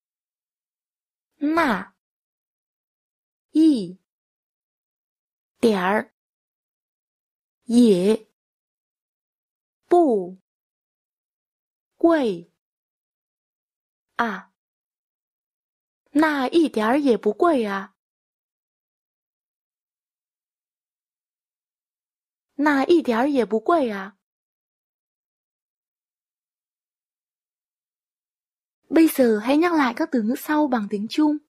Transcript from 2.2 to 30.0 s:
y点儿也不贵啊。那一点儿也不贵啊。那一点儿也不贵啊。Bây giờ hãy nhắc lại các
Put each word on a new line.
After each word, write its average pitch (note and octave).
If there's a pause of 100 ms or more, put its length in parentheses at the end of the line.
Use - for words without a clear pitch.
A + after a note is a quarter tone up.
y B3+ (1600)
点 G#3
儿 G#3 (1500)
也 A3 (1600)
不 G#3+ (1600)
贵 B3 (1700)
啊。 G#3 (1600)
那 D4
一 D#4+
点 G#3+
儿 C4
也 C4
不 G#3
贵 D4+
啊。 G3 (4000)
那 C#4
一 E4+
点 A3+
儿 C4+
也 B3+
不 A3
贵 D4
啊。 G3 (4000)
Bây D#4+
giờ A#3
hãy C4
nhắc F4
lại C4+
các D#4+